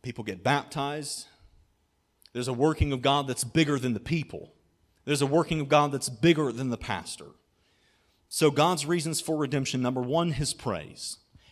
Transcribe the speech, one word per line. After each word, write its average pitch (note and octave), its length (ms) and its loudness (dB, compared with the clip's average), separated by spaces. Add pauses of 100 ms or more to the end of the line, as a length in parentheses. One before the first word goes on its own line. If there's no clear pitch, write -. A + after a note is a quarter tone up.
people A#2 220 -10
get F#2+ 200 -10
baptized. C#3+ 800 -4 (1080)
There's A#2+ 120 -4
a C3 60 -4
working D3 400 2
of B2+ 80 -2
God C#3 260 2
that's B2+ 160 -4
bigger D3 360 2
than B2 160 0
the G2+ 60 -4
people. - 520 -6 (540)
There's C#3+ 160 0
a C#3+ 40 2
working D#3 340 2
of C#3 100 -4
God D3 220 6
that's C3+ 180 -4
bigger D3 420 2
than B2+ 160 -4
the A#2+ 80 -2
pastor. - 520 -8 (1000)
So D#3 220 4
God's D3+ 340 2
reasons D#3+ 360 -2
for D#3 180 -2
redemption, C3+ 420 -2
number B2+ 220 0
one, D#3+ 300 0
his C#3+ 200 -4
praise. - 640 -6 (360)